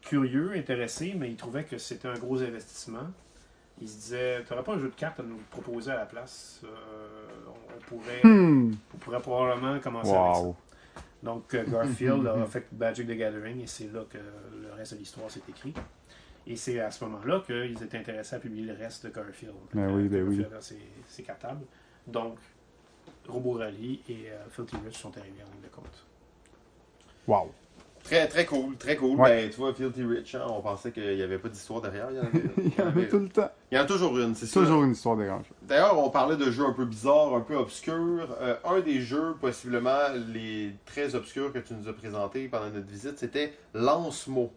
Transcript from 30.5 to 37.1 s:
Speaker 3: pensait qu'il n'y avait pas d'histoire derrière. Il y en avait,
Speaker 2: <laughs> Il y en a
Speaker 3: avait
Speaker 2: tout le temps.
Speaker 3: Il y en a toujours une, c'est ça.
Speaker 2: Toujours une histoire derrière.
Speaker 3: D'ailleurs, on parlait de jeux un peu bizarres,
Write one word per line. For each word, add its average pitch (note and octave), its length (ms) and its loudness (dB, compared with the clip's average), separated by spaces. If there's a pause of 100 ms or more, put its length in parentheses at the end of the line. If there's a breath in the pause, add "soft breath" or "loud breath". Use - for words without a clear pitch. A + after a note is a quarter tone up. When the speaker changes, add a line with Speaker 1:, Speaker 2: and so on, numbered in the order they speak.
Speaker 3:
pensait G2+ 280 -4
qu'il G#2 260 -2
n'y F#2+ 60 -2
avait F#2+ 160 -4
pas A2 120 -8
d'histoire A2+ 320 -10
derrière. G2+ 280 -8
Il C3 60 -6
y C3 40 -4
en - 40 0
avait, D3+ 180 2 (140)
Speaker 2:
<laughs> - 0 -
Il F3+ 180 2
y - 60 2
en F#3 60 6
a - 20 2
Speaker 3:
avait E3 200 4
Speaker 2:
tout G3+ 100 4
le G3 100 0
temps. G3+ 220 2 (200)
Speaker 3:
Il B2+ 60 2
y - 20 6
en C#3 40 6
a C#3 40 4
toujours F3 320 4
une, A#2 160 4
c'est A2 120 -8
ça. A2 140 2
Speaker 2:
Toujours D#3 240 8
une C3 80 6
histoire A2+ 260 2
derrière. G2+ 220 -2 (220)
Speaker 3:
D'ailleurs, D#3+ 360 6
on C#3 100 4
parlait C#3+ 300 4
de C#3 120 4
jeux B2 140 2
un C3 80 4
peu B2+ 140 0
bizarres, C3 480 6